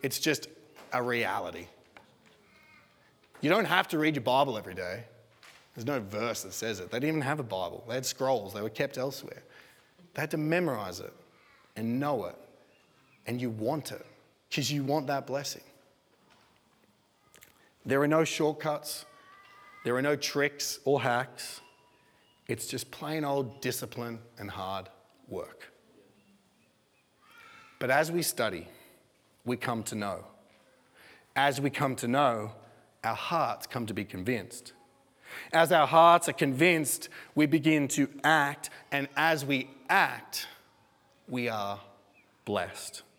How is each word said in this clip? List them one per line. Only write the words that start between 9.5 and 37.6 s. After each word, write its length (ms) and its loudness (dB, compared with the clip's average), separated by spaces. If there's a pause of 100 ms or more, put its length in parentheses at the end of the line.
They 80 -6
had 80 -4
to 80 -2
memorize 600 0
it 140 -16 (600)
and 240 -2
know 260 -2
it. 100 -10 (880)
And 160 -4
you 80 -2
want 420 -4
it 140 -12 (480)
'cause 160 0
you 140 -2
want 240 0
that 180 -2
blessing. 380 -6 (2250)
There 160 0
are 80 4
no 160 6
shortcuts. 840 -2 (800)
There 120 0
are 80 2
no 120 2
tricks 680 -2
or 160 4
hacks. 600 -2 (880)
It's 200 -6
just 240 -8
plain 320 -4
old 380 -2
discipline 580 -6 (180)
and 140 -10
hard 380 -8 (380)
work. 440 -12 (2000)
But 100 -2
as 220 4
we 100 0
study, 460 -2 (760)
we 120 -2
come 260 -2
to 120 -8
know. 300 -4 (1120)
As 240 4
we 120 2
come 240 0
to 120 -4
know, 440 4 (520)
our 120 0
hearts 500 -2
come 220 -4
to 60 -4
be 120 -4
convinced. 680 -6 (800)
As 200 6
our 160 8
hearts 420 10
are 40 0
convinced, 760 2 (240)
we 120 4
begin 440 4